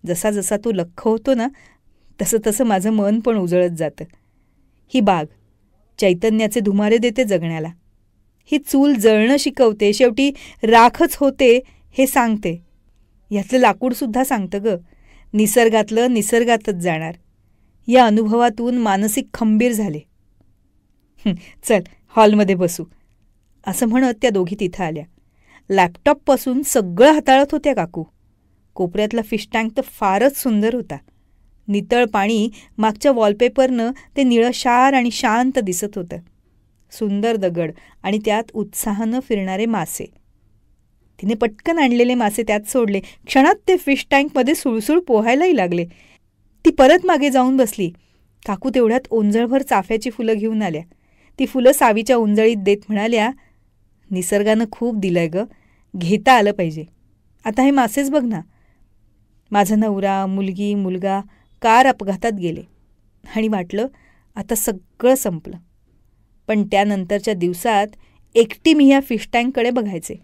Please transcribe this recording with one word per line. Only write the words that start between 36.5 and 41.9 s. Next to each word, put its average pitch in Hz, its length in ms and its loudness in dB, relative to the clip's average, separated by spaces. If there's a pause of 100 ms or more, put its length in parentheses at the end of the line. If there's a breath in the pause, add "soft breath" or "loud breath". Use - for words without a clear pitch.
सुंदर 214 460 -2
दगड 175 360 -4 (300 soft breath)
आणि 202 220 -4
त्यात 214 200 -2 (100)
उत्साहानं 220 640 -6
फिरणारे 196 460 -4
मासे. 214 400 -6 (1160)
तिने 208 120 -2
पटकन 233 440 -4
आणलेले 247 360 2